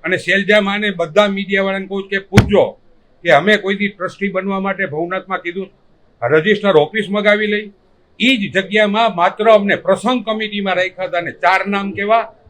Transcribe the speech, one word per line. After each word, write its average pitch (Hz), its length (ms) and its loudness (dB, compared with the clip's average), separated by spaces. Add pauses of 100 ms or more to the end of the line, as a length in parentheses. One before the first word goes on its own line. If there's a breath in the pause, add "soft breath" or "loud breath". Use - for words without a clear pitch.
અને 175 140 -2
શૈલજા 196 440 2
માને 202 300 -2
બધા 170 360 0
મીડિયાવાળાને 196 600 -4
કહું 196 200 -8
કે 196 120 -6
પૂછજો 190 580 2 (460)
કે 170 80 2
અમે 180 260 6
કોઈ 196 180 -4
દી 202 120 -2
ટ્રસ્ટી 196 440 -6
બનવા 190 280 -2
માટે 190 260 -4
ભવનાથમાં 175 560 -6
કીધું? 175 280 -8 (540)
રજિસ્ટર 180 540 2
ઓફિસ 180 320 0
મગાવી 208 380 0
લઈ, 208 260 -4 (480)
ઈ 254 160 2
જ 185 160 -6
જગ્યામાં 202 600 0
માત્ર 190 340 2
અમને 202 260 6
પ્રસંગ 208 500 -2
કમિટીમાં 208 500 -4
રાખ્યા 185 300 -2
હતા. 175 120 -4
અને 170 140 -4
ચાર 185 360 2
નામ 196 240 -2
કેવા 220 440 0 (140)